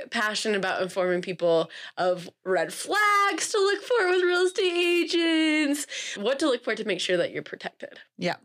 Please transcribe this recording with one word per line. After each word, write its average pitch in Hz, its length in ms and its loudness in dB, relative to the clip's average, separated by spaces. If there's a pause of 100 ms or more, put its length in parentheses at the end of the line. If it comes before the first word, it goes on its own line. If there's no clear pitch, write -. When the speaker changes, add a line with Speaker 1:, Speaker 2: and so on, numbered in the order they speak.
(120)
Speaker 1:
passionate 214 460 -2
about 185 260 -2
informing 180 400 0
people 170 480 2 (260)
of 175 320 -2 (160)
red 180 260 0
flags 403 800 0
to 453 60 0
look 392 240 2
for 427 260 0
with 359 140 2
real 359 240 2
estate 370 300 0
agents, 330 1120 2 (300)
what 220 200 0
to 330 80 0
look 247 180 0
for 226 120 -2
to 208 100 -6
make 196 160 -2
sure 185 160 2
that - 140 0
you're 147 100 -8
protected. - 560 -14 (220)
Speaker 2:
Yeah, 180 260 -2